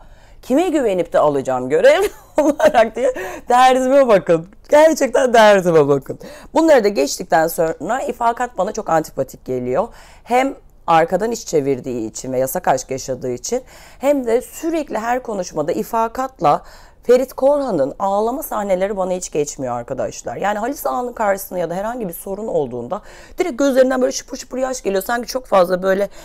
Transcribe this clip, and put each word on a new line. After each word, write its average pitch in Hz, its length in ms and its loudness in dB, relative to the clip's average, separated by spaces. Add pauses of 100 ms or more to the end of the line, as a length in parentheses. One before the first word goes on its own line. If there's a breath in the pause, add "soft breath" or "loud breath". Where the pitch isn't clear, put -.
(420 soft breath)
kime 320 260 0
güvenip 220 440 -2
de - 60 0
alacağım 131 500 0
görevli 277 420 2 (140)
<laughs> - 120 -20
olarak 285 600 2
diye 247 160 -2 (360 loud breath)
derdime 254 600 4
bakın. 175 380 4 (220)
Gerçekten 285 680 4
derdime 180 540 6
bakın. 139 300 -2 (360 loud breath)
Bunları 294 300 6
da 202 40 0
geçtikten 202 580 0
sonra 170 540 -4
İfakat 240 580 -4
bana 196 140 -2
çok 208 180 -8
antipatik - 540 -4
geliyor. 127 440 -4 (360 loud breath)
Hem 262 300 0 (320)
arkadan 170 440 2
iş 226 160 -8
çevirdiği 127 640 -2
için 131 220 -10
ve 127 60 -2
yasak 135 300 -2
aşk - 220 -2
yaşadığı 131 420 -6
için 226 300 -6 (360 loud breath)
hem 277 280 0
de 226 160 0
sürekli 311 560 -6
her 240 240 -4
konuşmada 180 500 -6
İfakat'la 226 920 -2 (440 loud breath)
Ferit 254 260 4
Korhan'ın 262 680 0
ağlama 214 440 -2
sahneleri 202 540 -2
bana 185 160 -4
hiç 180 200 -6
geçmiyor 147 420 -4
arkadaşlar. 120 600 -8
Yani 208 220 -4
Halis 262 280 -6
Ağa'nın 247 260 -6
karşısında 196 460 -4
ya 170 120 -4
da 170 40 -8
herhangi 214 340 -6
bir 165 40 -10
sorun 196 340 -10
olduğunda 131 560 -6 (360 loud breath)
direkt 339 200 -4
gözlerinden 262 440 2
böyle 269 100 0
şıpır - 240 -12
şıpır - 220 -12
yaş 262 240 -4
geliyor. 190 200 -2
Sanki 240 260 -6
çok 254 180 -8
fazla 185 360 2
böyle 190 260 0 (160 loud breath)